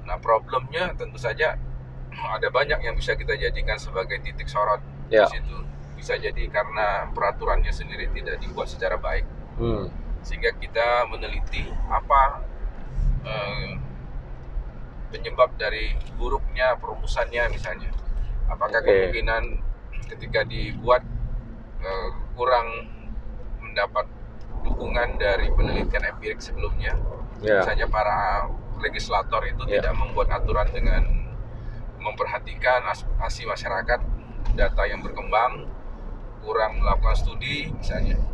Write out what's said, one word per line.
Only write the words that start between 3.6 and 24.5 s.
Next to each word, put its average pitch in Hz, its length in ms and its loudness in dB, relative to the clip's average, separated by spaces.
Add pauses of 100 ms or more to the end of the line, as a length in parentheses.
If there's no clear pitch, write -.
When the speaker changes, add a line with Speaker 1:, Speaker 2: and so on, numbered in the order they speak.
Speaker 1:
sebagai - 420 -4
titik - 300 -6
sorot 104 320 2 (260)
Speaker 2:
Ya. 107 180 8
Speaker 1:
di - 140 2
situ. - 180 -4 (380)
Bisa - 200 -4
jadi - 340 -2
karena 104 640 0
peraturannya - 600 2
sendiri - 400 -4
tidak - 280 -4
dibuat - 280 -4
secara - 300 -2
baik. - 300 0 (280)
Speaker 2:
Hmm. 113 320 0 (340)
Speaker 1:
Sehingga - 320 -2
kita 120 540 2
meneliti - 600 -4 (200)
apa, 131 560 4 (800)
eh, 104 480 -4 (1400)
penyebab - 480 2
dari - 380 0 (200)
buruknya - 640 2
perumusannya 120 720 -2
misalnya. 95 400 -4 (560)
Apakah - 340 0
Speaker 2:
Oke. - 80 2
Speaker 1:
kemungkinan 98 540 4 (680)
ketika - 340 -2
dibuat, 120 600 2 (760)
eh, - 300 -4 (260)
kurang 123 320 4 (960)
mendapat - 460 -2 (540)